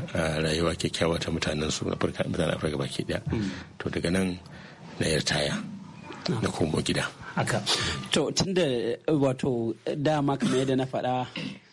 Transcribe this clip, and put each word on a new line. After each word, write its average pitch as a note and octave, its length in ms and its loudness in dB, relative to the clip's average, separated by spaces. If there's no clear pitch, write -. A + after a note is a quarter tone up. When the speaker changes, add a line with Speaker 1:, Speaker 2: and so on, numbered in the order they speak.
Speaker 1:
a, D#2+ 280 2
rayuwa E2 360 2
kyakkyawa E2 420 2
ta D#2+ 120 -2
mutanen D#2 400 0
su - 140 -2
na - 100 0
Afirka, - 280 0
mutanen - 320 2
Afirka D2 220 0
baki C2+ 280 -2
ɗaya. - 240 -2
Speaker 2:
Mm. A2 200 0
Speaker 1:
To - 100 -4
daga - 220 0
nan F#2 280 2
na E2 80 2
yi D#2 100 4
ritaya - 400 0
Speaker 2:
Ah. C3+ 120 0
Speaker 1:
na F#2+ 80 2
komo D#2 320 2
gida. - 240 0
Speaker 2:
Haka. A2 260 2
To D3+ 200 2
tunda, C3+ 680 0
wato C3 680 2
dama C#3 360 2
kamar B2+ 280 2
yadda C3 120 4
na C3 80 2
faɗa B2+ 420 0